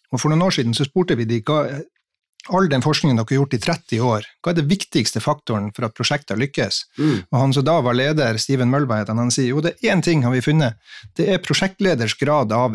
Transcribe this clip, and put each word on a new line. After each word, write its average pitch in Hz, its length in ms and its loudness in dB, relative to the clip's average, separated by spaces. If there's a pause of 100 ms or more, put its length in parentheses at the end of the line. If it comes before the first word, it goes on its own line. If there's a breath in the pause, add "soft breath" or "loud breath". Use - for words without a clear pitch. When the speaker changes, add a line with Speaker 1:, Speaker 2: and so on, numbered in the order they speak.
(120)
Speaker 1:
Og 127 80 -4
for 151 80 0
noen 156 140 2
år 185 100 2
siden 117 220 0
så 147 120 0
spurte 180 300 0
vi 117 80 -2
de 113 160 -2
hva, 147 420 -2 (680)
all 190 180 2
den 135 140 0
forskningen 147 340 2
dere 113 140 0
har 135 140 2
gjort 139 100 -2
i 120 40 -2
tretti 147 420 -4
år, 113 240 0 (180)
hva 175 80 -2
er 175 40 0
det 156 140 2
viktigste 147 520 -2
faktoren 107 540 -2
for 123 100 -6
at 107 100 -6
prosjektet 139 440 -4
lykkes? 127 460 -2 (140)
Speaker 2:
Mm. 131 340 0
Speaker 1:
Og 135 60 2
han 135 140 2
som 135 120 2
da 160 160 4
var 123 140 2
leder, 131 440 0
Steven 123 320 0
Mølberg, 123 380 0
han, 110 100 -2
han 120 120 0
sier, 127 200 0
jo, 143 100 0
det 170 220 -4
er 233 120 0
én 160 80 2
ting 156 220 2
har 120 80 2
vi 127 80 2
funnet. 151 340 2 (400 loud breath)
Det 165 140 0
er 185 100 0
prosjektleders 175 800 -2
grad 139 340 2
av 120 220 0